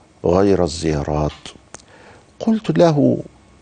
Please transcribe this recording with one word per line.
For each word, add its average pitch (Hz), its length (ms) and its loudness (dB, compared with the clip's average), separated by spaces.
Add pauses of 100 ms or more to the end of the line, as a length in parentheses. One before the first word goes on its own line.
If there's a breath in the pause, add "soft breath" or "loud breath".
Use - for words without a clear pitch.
(260)
غير 92 380 2
الزيارات؟" 76 680 -2 (1080 loud breath)
قلت 214 380 -2
له: 143 400 2 (440)